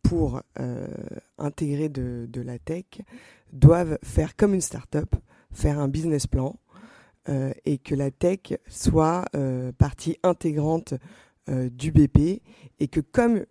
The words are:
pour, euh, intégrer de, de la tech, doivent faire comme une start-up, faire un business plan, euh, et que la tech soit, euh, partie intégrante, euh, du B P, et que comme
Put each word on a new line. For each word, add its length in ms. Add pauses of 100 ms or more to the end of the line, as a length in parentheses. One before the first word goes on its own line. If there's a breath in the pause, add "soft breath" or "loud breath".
pour, 380 (180)
euh, 280 (500)
intégrer 520
de, 420
de 100
la 180
tech, 260 (680 loud breath)
doivent 500
faire 340
comme 180
une 60
start-up, 540 (380 soft breath)
faire 260
un 100
business 380
plan, 320 (680 loud breath)
euh, 240 (140)
et 100
que 180
la 160
tech 440 (120)
soit, 680
euh, 380
partie 500
intégrante, 720 (540 loud breath)
euh, 200
du 240
B 140
P, 340 (380 loud breath)
et 100
que 120
comme 500